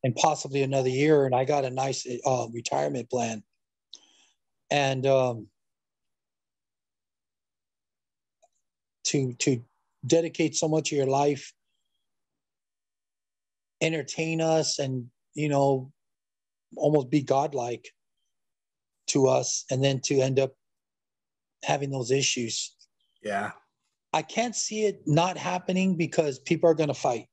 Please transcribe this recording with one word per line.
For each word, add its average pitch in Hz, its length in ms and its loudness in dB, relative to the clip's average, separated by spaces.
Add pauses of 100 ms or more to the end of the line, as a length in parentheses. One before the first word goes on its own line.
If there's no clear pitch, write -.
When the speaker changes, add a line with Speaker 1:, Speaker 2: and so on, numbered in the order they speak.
Speaker 1:
and 123 120 2
possibly 143 460 2
another 135 280 0
year. 143 340 4
And 127 100 0
I 131 120 2
got 143 180 0
a 127 60 -4
nice, 131 360 -4 (200)
uh, 123 260 0
retirement 139 560 -4
plan. 113 340 -4 (1300)
And, 135 360 0
um, 127 400 2 (3500)
to, 131 300 0
to 123 280 0 (440)
dedicate 160 500 0
so 160 120 -2
much 156 240 0
of 151 60 -2
your 135 80 2
life, 139 460 0 (2250)
entertain 160 600 -2
us 160 380 0
and, 131 280 -4 (280)
you 151 140 -2
know, 139 420 2 (840)
almost 147 340 2
be 151 120 2
godlike 135 680 -2 (1200)
to 135 180 2
us, 131 440 0
and 131 140 0
then 135 160 2
to 139 200 2
end 131 180 2
up 135 140 0 (1120)
having 143 260 -2
those 127 200 -4
issues. 123 640 -2 (480)
Speaker 2:
Yeah. 101 280 -4 (600)
Speaker 1:
I 156 100 0
can't 226 340 -4
see 214 280 -4
it 202 220 -2
not 170 300 2
happening 185 600 -2
because 156 420 0
people 165 320 2
are 160 40 6
gonna 151 200 0
fight. 120 380 -4